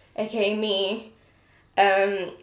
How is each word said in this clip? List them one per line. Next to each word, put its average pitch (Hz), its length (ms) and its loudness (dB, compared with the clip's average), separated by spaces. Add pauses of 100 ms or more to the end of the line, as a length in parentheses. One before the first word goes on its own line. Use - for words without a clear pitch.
(160)
A 220 120 -4
K 214 240 0
A 214 40 -2
me, 214 580 -4 (640)
um, 196 640 2